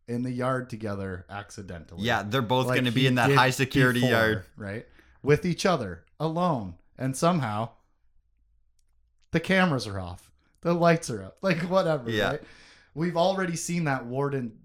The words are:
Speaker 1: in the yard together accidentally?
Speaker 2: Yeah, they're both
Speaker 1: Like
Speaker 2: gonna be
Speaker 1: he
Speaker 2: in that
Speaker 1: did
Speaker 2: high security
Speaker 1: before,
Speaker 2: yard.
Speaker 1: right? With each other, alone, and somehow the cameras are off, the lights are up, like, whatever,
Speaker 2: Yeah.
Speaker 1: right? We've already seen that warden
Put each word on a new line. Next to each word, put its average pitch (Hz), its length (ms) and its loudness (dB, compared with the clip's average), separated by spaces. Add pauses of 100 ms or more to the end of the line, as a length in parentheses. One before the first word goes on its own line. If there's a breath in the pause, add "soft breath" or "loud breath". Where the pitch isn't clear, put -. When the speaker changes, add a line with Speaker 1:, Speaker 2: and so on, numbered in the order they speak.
Speaker 1:
in 120 160 -4
the 127 80 -4
yard 123 380 -2
together 98 600 -8
accidentally? 95 760 -12
Speaker 2:
Yeah, 113 200 0
they're 107 200 0
both 127 240 2
Speaker 1:
Like 127 100 2
Speaker 2:
gonna 127 140 0
be 117 100 2
Speaker 1:
he 131 60 4
Speaker 2:
in 127 80 4
that 120 120 4
Speaker 1:
did 139 100 6
Speaker 2:
high 131 120 6
security 127 520 2
Speaker 1:
before, 123 100 4
Speaker 2:
yard. 110 340 2 (120)
Speaker 1:
right? 104 280 -10 (380 soft breath)
With 147 220 2
each 175 200 -2
other, 117 400 -2 (140)
alone, 156 560 -2 (240)
and 131 180 -4
somehow 120 520 0 (1600)
the 170 80 2
cameras 175 480 2
are 98 120 -6
off, 87 320 -12 (300)
the 170 120 0
lights 170 360 4
are 104 140 -6
up, 95 180 -18
like, 190 220 2
whatever, 165 480 0
Speaker 2:
Yeah. 104 200 2
Speaker 1:
right? 90 100 -6 (520 loud breath)
We've 170 240 -2
already 185 380 2
seen 170 300 -2
that 131 200 -2
warden 127 600 -4